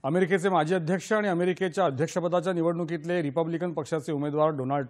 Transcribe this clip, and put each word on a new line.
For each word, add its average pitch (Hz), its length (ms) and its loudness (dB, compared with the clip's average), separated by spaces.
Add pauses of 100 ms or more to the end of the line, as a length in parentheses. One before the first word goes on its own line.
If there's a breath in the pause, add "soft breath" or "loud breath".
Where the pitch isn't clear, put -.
अमेरिकेचे 185 440 2
माजी 170 260 2
अध्यक्ष 175 380 0
आणि 214 160 2
अमेरिकेच्या 180 560 0
अध्यक्षपदाच्या 165 680 0
निवडणुकीतले 170 720 0
रिपब्लिकन 165 500 -2
पक्षाचे 160 400 -4
उमेदवार 147 380 2
डोनाल्ड 139 400 -2